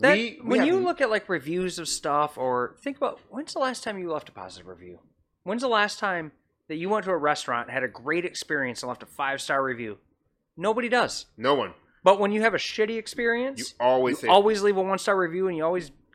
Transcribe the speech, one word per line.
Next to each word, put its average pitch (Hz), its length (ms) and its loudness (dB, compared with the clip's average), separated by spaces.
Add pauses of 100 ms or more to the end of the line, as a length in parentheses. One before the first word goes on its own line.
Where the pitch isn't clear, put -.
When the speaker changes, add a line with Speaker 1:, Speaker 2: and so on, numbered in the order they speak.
Speaker 1:
That, 202 140 6
Speaker 2:
we, 226 280 -2
we 233 80 -10
Speaker 1:
when 254 100 2
Speaker 2:
have 277 80 2
Speaker 1:
you 370 100 2
Speaker 2:
n- 359 60 0
Speaker 1:
look 349 160 -2
at, 247 100 2
like, 214 180 -2
reviews 170 500 -4
of 160 100 -8
stuff, 147 480 0
or 123 440 -2
think 277 160 -8
about, - 240 -4 (100)
when's 285 240 -10
the 330 60 -4
last 254 240 -4
time 208 140 -6
you 175 120 -6
left 151 180 -6
a - 40 -20
positive 92 340 -16
review? 87 320 -16 (460)
When's 226 180 -4
the 269 60 0
last 208 320 2
time 175 320 -4 (360)
that 156 80 -6
you 170 120 -4
went 208 160 0
to 185 80 0
a 175 40 2
restaurant, 143 540 0
had 127 140 -2
a 123 40 0
great 151 360 -4
experience, 139 580 -4
and 123 60 -8
left 120 160 -8
a - 20 -20
five-star 139 560 -2
review? 120 360 -4 (580)
Nobody 220 320 0
does. 220 380 0 (100)
Speaker 2:
No 127 180 4
one. 101 180 0 (300)
Speaker 1:
But 196 160 8
when 202 140 2
you 214 100 0
have 220 120 4
a 160 40 2
shitty 220 400 -2
experience, 240 640 -2
Speaker 2:
You 254 40 -6 (220)
always 262 300 4
Speaker 1:
you - 60 -8
Speaker 2:
say 185 60 -2
Speaker 1:
always 202 340 6
leave 208 140 4
a 190 60 2
one-star 190 340 0
review, 180 300 0
and 175 100 -2
you 156 80 -2
always 170 280 -2 (220)